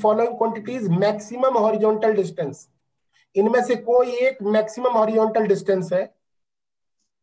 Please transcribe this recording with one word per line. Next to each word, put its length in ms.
following 320
quantity 420
is 100
maximum 760
horizontal 500
distance, 520
इनमें 280
से 120
कोई 360
एक 320
मैक्सिमम 540
हॉरिजॉन्टल 500
डिस्टेंस 460
है, 220